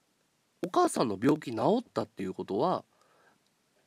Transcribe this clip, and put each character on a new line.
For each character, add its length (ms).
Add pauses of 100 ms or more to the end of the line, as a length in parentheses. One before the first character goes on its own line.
(600)
お 100
母 200
さ 120
ん 60
の 120
病 200
気 100
治 300
っ 20
た 200
っ 40
て 160
い 40
う 80
こ 100
と 140
は、 260 (1040)